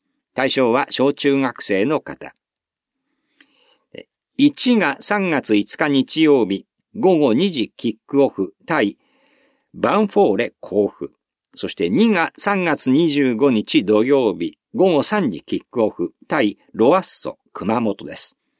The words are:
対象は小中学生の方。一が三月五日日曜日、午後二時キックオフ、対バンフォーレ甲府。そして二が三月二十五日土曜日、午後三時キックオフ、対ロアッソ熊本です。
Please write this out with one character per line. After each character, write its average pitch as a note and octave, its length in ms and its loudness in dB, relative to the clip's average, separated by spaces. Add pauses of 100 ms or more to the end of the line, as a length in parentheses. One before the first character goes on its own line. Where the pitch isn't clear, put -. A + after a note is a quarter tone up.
(340)
対 C3 140 -2
象 B2+ 240 0
は C3+ 180 0
小 C3+ 220 0
中 C#3 260 0
学 C3 240 -4
生 G2 220 -2
の D3 160 -2
方。 - 340 -16 (2000)
一 C4 380 2
が D#3 240 0
三 G3+ 280 -2
月 C3+ 260 0
五 G#2 220 0
日 D3+ 120 -2
日 C#3 340 0
曜 C#3 240 4
日、 G2 200 -6 (300)
午 F3 200 2
後 C3+ 180 2
二 F#3 160 2
時 B2 260 -6
キ A#2 140 -4
ッ G#2+ 40 -4 (120)
ク C#3 160 2
オ C3 60 4
フ、 - 260 -6 (120)
対 C3+ 300 -2 (800)
バ C#3+ 240 0
ン G#3+ 100 2
フ G#3 120 0
ォ C#3 120 4
ー F#2+ 40 0
レ A2 240 -4
甲 G2 280 0
府。 - 240 -12 (420)
そ F#2+ 140 -10
し - 60 -10
て E2+ 140 -2
二 G3 220 2
が E3+ 260 0
三 G3 280 -2
月 C#3+ 260 -2
二 D#3+ 180 4
十 C#3 260 0
五 C3 160 2
日 A2 340 0
土 G#2+ 200 2
曜 B2+ 300 2
日、 E2 240 -8 (160)
午 F3+ 180 2
後 C#3+ 100 0
三 F#3+ 280 -2
時 D#2 120 -8
キ - 140 -8
ッ - 40 -4 (100)
ク A#2 120 -2
オ G#2 80 2
フ、 - 240 -8 (120)
対 A#2+ 300 0 (160)
ロ B2 240 4
ア F#3+ 40 2
ッ - 20 -8
ソ - 360 -10 (140)
熊 A2 280 -4
本 G#2+ 260 -4
で D2 100 -14
す。 - 220 -12 (220)